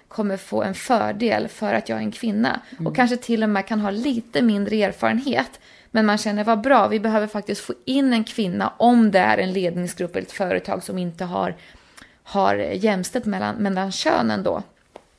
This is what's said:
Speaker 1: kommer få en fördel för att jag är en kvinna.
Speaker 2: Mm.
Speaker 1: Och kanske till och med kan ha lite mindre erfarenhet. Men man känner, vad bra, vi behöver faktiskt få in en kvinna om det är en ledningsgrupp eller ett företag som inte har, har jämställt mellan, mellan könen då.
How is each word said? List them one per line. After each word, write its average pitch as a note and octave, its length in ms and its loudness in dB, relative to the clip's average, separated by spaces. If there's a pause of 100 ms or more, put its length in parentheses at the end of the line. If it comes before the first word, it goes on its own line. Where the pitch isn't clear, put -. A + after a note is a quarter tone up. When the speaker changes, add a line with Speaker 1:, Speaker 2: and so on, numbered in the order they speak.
Speaker 1:
kommer G3+ 280 -2
få G#3 260 -4
en G3 120 -4
fördel G#3+ 760 0
för G#3 260 -2
att G#3+ 140 -2
jag A3 100 -4
är A3 40 -4
en A3 100 -4
kvinna. A3 480 -2 (120)
Speaker 2:
Mm. E3 140 -8
Speaker 1:
Och D#3 100 -2
kanske B3 200 4
till A#3 260 -2
och A3 60 2
med G3 180 0
kan G#3+ 140 -2
ha G#3 100 -2
lite A#3 520 -2
mindre G#3 400 2
erfarenhet. A3+ 800 0 (300)
Men A3 160 4
man G#3+ 120 2
känner, G#3 260 -2
vad A3 160 2
bra, A3+ 280 6
vi G#3 120 0
behöver G#3+ 260 2
faktiskt G#3 340 -6
få - 140 -8 (100)
in C4 280 2
en A3 120 2
kvinna F#3+ 520 -2
om A#3 340 6
det F#3 80 4
är G3 200 4
en F#3 140 0
ledningsgrupp F3 640 -4
eller F#3+ 100 -4
ett - 60 -18
företag F#3 500 -2
som F#3+ 160 -8
inte F3 260 -6
har, F3+ 300 -4 (680)
har G3 340 2
jämställt F#3+ 680 -2
mellan, G#3 320 -2
mellan G3 360 -2
könen A3 500 0
då. F2 200 -2 (560)